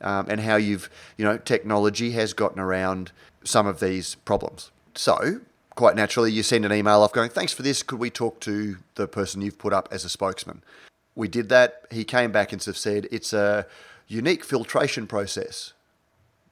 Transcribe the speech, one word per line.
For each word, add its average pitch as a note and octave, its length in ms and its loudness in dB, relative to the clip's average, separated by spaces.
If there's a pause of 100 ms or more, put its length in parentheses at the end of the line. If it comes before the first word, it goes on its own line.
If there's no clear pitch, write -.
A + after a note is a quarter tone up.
um, G2 280 -2
and G#2+ 120 -2
how A2 140 2
you've, G#2 340 0 (280)
you G#2+ 80 -2
know, G#2 120 4
technology G#2+ 760 0
has A2 200 0
gotten G2 280 -2
around F#2 500 -2 (320)
some G#2+ 240 2
of F#2+ 140 -4
these F#2 340 -2 (100)
problems. - 460 -4 (240)
So, D3 460 0 (360)
quite - 180 6
naturally, A2 380 2
you A2 100 0
send A2+ 220 2
an G2+ 80 2
email G#2 280 6
off G#2 120 6
going, A#2 180 0
"Thanks D#3 220 -4
for - 100 -10
this, C3 220 -2
could B2 160 -8
we A#2+ 100 -2
talk A#2 300 -4
to G#2 380 -4 (180)
the G2+ 100 -2
person G2 340 -4
you've G2+ 180 -6
put G2+ 140 -2
up F#2+ 200 0
as E2+ 120 -8
a - 40 -8
spokesman?" F2+ 560 -6 (500)
We A2 140 -4
did A2 220 -2
that. B2 420 4
He A2+ 100 -6
came A#2+ 300 0
back G2+ 180 0
and G2 100 -10
sort G2 140 -6
of - 40 -10
said, G#2 340 -2
"It's A2+ 200 -6
a G#2 360 0 (400)
unique B2 360 -2
filtration C3 640 -2
process." - 680 -6 (760)